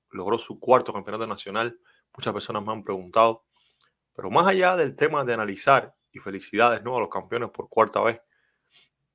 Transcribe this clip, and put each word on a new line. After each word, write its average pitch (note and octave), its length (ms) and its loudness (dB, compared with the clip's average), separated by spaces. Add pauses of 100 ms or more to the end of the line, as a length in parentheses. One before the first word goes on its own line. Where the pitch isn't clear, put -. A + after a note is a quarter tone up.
logró G2 300 -2
su - 200 -14
cuarto B2 340 4
campeonato G#2 340 -6
nacional. A2 520 -6 (380)
Muchas A2 160 -4
personas G#2 300 -6
me G#2+ 80 -6
han A2 120 -8
preguntado, G#2 640 0 (680)
pero F#2+ 160 -10
más E3 160 4
allá F#3 280 2
del D#3 200 -2
tema D3 300 0
de A#2+ 80 -2
analizar, A2 640 2 (160)
y - 80 -20
felicidades, G#2 640 0
¿no?, B2 160 -4
a A#2 40 0
los G2 80 -4
campeones G#2+ 420 -6
por - 180 -12
cuarta G#2+ 320 4
vez, A2+ 200 0 (920)